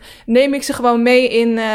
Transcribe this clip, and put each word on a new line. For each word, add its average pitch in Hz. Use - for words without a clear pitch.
neem 262
ik 277
ze 277
gewoon 240
mee 247
in, 233
eh, 226